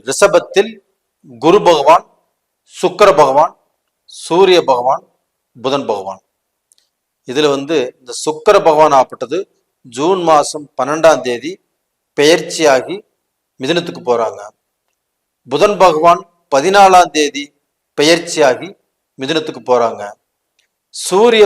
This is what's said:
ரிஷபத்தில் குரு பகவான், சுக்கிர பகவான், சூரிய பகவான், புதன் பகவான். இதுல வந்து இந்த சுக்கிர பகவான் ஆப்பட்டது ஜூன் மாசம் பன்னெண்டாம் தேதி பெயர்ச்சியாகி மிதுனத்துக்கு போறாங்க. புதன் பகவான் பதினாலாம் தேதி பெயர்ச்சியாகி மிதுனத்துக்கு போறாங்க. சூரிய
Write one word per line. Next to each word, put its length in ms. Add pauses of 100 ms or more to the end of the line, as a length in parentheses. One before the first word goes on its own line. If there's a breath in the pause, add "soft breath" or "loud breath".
(100)
ரிஷபத்தில் 600 (760)
குரு 220
பகவான், 360 (760)
சுக்கிர 280 (140)
பகவான், 300 (760)
சூரிய 340 (100)
பகவான், 320 (600)
புதன் 260
பகவான். 320 (1120)
இதுல 240
வந்து 220 (220)
இந்த 120 (120)
சுக்கிர 320 (120)
பகவான் 320
ஆப்பட்டது 400 (580)
ஜூன் 320
மாசம் 400 (100)
பன்னெண்டாம் 480
தேதி 240 (680)
பெயர்ச்சியாகி 800 (600)
மிதுனத்துக்கு 520
போறாங்க. 280 (1120)
புதன் 300
பகவான் 360 (360)
பதினாலாம் 600
தேதி 280 (560)
பெயர்ச்சியாகி 680 (540)
மிதுனத்துக்கு 480
போறாங்க. 340 (1040)
சூரிய 420